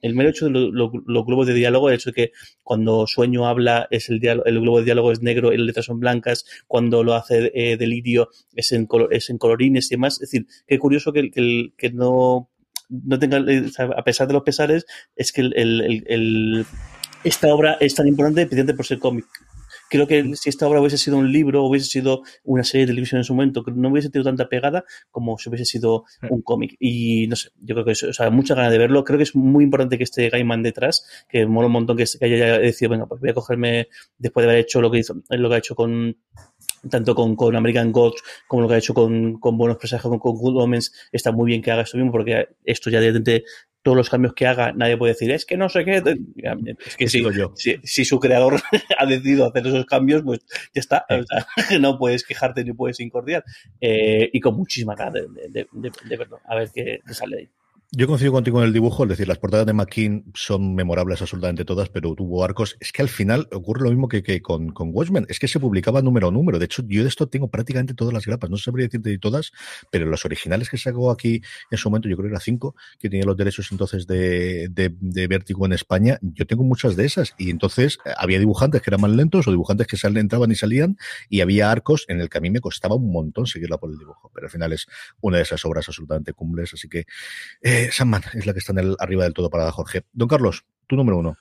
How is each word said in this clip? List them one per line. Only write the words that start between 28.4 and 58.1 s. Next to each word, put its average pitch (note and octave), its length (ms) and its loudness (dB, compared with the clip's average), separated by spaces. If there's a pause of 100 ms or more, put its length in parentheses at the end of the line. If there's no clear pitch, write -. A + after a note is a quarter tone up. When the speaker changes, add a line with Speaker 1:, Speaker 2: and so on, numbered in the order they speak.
Speaker 1:
ganas A#2+ 160 4
de A2+ 60 6
verlo. C3+ 260 4
Creo D3 140 2
que D3+ 60 4
es - 120 -2
muy C3+ 260 6
importante C3+ 360 2
que B2 60 0
esté A#2+ 260 0
Gaiman A#2 320 0
detrás, A#2 440 0 (220)
que A2+ 180 2
mola A2+ 200 4
un A#2+ 80 4
montón A#2 220 2
que, A#2 80 2 (140)
que B2+ 60 -2
haya A#2 340 4
decidido, A2+ 340 2
"Venga, A2+ 140 -2
pues A#2+ 140 -12
voy C3 100 -2
a A#2 40 0
cogerme", A#2+ 540 -2 (300)
después A#2+ 260 0
de A#2 60 6
haber A#2 140 6
hecho B2 160 0
lo A#2 100 4
que A#2+ 80 2
hizo, F2 300 -4
lo B2 200 0
que A#2+ 60 2
ha A#2 40 4
hecho A2+ 180 -6
con, A#2 400 -2 (720)
tanto A#2 240 2
con, A2+ 220 2
con A#2 180 2
American A#2 380 2
Gods, A#2 300 4 (260)
como B2 140 2
lo A#2 60 2
que A#2 60 4
ha A2+ 40 6
hecho A2 160 -2
con, A2+ 440 2
con A#2 200 0
Buenos A#2 180 2
Presagios, A#2+ 340 -6
con, A#2 80 0
con A2+ 160 -2
Good B2+ 280 0
Omens, A#2+ 300 0 (200)
está A#2+ 180 -2
muy A2+ 160 2
bien A#2 160 0
que A#2 80 -2
haga A2+ 120 2
esto A#2 160 -6
mismo, B2+ 120 0
porque A2+ 380 0 (160)
esto - 260 -4
ya A2+ 100 4
directamente, A2 440 2 (380)
todos B2+ 160 4
los B2 100 2
cambios B2+ 240 2
que - 140 0
haga, B2 260 0
nadie A#2+ 240 0
puede A#2 160 2
decir, A#2 180 -2
"Es D3+ 140 -2
que F3+ 140 -4
no F#3+ 100 0
sé F3 160 0
qué", F#3+ 160 2
te-, F3 120 0
es A2+ 840 -10
que B2+ 80 0
Speaker 2:
Te A#2 60 0
Speaker 1:
si, B2 80 2
Speaker 2:
digo A#2 140 2
yo. G2 220 -2
Speaker 1:
si, - 300 -2
si - 220 -2
su C3+ 120 2
creador B2+ 360 4 (180)
<laughs> - 260 0
ha C#3 60 4
decidido C3+ 420 2
hacer A#2+ 200 -2
esos C3 180 0
cambios, C#3 380 2
pues B2 180 -4 (320)
ya C3+ 80 -4
está, - 260 0
Speaker 2:
Sí. C3 100 0
Speaker 1:
o B2 100 -2
sea, - 200 -4 (100)
<laughs> G3 240 0
no C#3 180 2
puedes B2 260 0
quejarte B2+ 400 -4
ni A#2+ 80 -8
puedes B2 280 -6
incordiar. B2 440 -6 (380)
Eh, A2 500 2
y A2+ 80 0
con A2 160 0
muchísima A2+ 380 -6
ganas - 180 -8
de, - 160 -6
de, - 220 -16
de, - 200 -8
de, A2 200 -12 (180)
de A#2 80 -8
verlo, A#2 300 -14
a A2+ 100 -6
ver A2+ 180 -4
qué, A#2+ 320 -8
qué - 60 -16
sale G#2+ 240 -10
de G2 60 -10
ahí. - 60 -20 (480)
Speaker 2:
Yo C3 120 2
coincido C#3 240 2